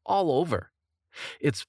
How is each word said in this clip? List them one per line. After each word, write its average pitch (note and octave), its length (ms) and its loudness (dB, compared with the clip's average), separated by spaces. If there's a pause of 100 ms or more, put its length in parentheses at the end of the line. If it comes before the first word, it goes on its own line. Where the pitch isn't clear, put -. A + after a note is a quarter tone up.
all F3+ 340 2
over. C3 320 -2 (680)
It's - 300 -2